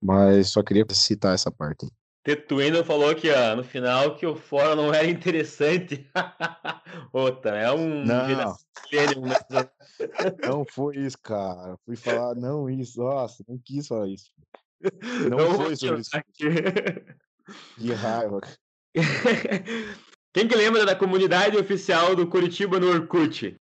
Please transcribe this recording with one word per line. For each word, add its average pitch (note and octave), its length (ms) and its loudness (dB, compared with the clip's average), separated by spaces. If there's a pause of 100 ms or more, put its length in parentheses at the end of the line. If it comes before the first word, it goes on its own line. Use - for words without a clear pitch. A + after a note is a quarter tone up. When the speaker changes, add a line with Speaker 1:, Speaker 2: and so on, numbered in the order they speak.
Speaker 1:
Mas G2 500 6
só G#2+ 120 2
queria G#2 280 4
citar G2+ 440 0
essa - 160 -2
parte - 360 -8
aí. - 40 -12 (320)
Speaker 2:
Tetuino D3 640 0
falou D3+ 300 2
que, D#3+ 160 0
ó, A#2+ 260 4
no B2 80 -4
final B2+ 500 0
que F3+ 120 -6
o D3+ 100 -2
fórum C#3+ 400 0
não D3+ 180 2
era D#3 140 4
interessante. E3 1040 -2
<laughs> D#3+ 1000 -10
Outra, B2+ 420 -2
é A2+ 160 0
um D#3 320 -2
Speaker 1:
Não. B2 500 -2 (360)
Speaker 2:
gênio, C#3+ 320 0
né? B2+ 120 0 (1120)
Speaker 1:
Não C#3 200 -2
foi C#3 320 -6
isso, C3+ 200 -6
cara. F#2 680 -8
Fui A#2 100 -10
falar, A#2+ 380 -4
não C3 340 -6
isso. B2+ 340 -8
Nossa, B2+ 460 -4
não B2+ 160 -12
quis C#3+ 240 -8
falar A2 200 -4
isso. G2 220 -14 (1000)
Não B2+ 80 0
Speaker 2:
Não E3+ 160 4
Speaker 1:
foi D#3+ 220 -2
sobre B2 260 -4
isso. - 120 -10
Speaker 2:
aqui. D3+ 300 -8 (1300)
Speaker 1:
Que A#2 160 -4
raiva. A2 480 -4 (520)
Speaker 2:
<laughs> G#3 1400 -4
Quem G#3+ 120 2
que A#3 80 2
lembra A3 300 4
da G3 100 2
comunidade F#3+ 600 2
oficial F#3 580 2
do F3 120 2
Coritiba F3+ 520 0
no F3+ 120 4
Orkut? D#3+ 640 0 (200)